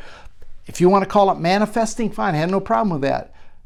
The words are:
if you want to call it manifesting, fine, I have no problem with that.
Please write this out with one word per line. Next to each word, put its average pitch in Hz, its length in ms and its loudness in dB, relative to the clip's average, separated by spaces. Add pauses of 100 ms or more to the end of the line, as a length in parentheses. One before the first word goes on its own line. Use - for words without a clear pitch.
(640)
if - 160 -8
you 180 80 6
want 196 140 4
to 190 60 -4
call 202 200 4
it 165 100 0
manifesting, 208 720 0
fine, 208 240 -2
I 151 60 0
have 165 100 0
no 190 100 0
problem 226 300 0
with 139 200 0
that. - 260 -4 (300)